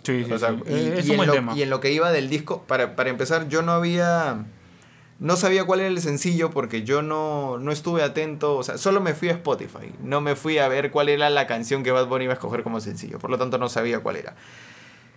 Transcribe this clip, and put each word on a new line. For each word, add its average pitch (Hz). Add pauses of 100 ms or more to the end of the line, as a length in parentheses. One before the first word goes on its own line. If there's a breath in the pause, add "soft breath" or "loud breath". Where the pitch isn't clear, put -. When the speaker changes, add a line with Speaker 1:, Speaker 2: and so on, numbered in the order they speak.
Speaker 1:
Sí, 127
sí, 120
Speaker 2:
O 113
sea, 117
Speaker 1:
sí. 113 (120)
Speaker 2:
y, 143
Speaker 1:
Eh, -
es 170
Speaker 2:
y -
Speaker 1:
un -
Speaker 2:
en -
Speaker 1:
buen 165
Speaker 2:
lo, 147
Speaker 1:
tema. 120
Speaker 2:
y 143
en 135
lo 135
que 135
iba 160
del 139
disco, 151
para, 127
para 131
empezar, 139
yo 160
no 170
había... 170 (760 loud breath)
No 160
sabía 185
cuál 190
era 190
el 180
sencillo 160
porque 113
yo 139
no, 151
no 143
estuve 160
atento, 151
o 127
sea, -
solo 196
me 170
fui 170
a 170
Spotify. - (100)
No 139
me 147
fui 156
a 139
ver 139
cuál 147
era 147
la 139
canción 120
que 127
Bad 127
Bunny 127
iba 127
a -
escoger 117
como 113
sencillo. -
Por -
lo 127
tanto, 127
no 120
sabía 117
cuál 104
era. - (800 loud breath)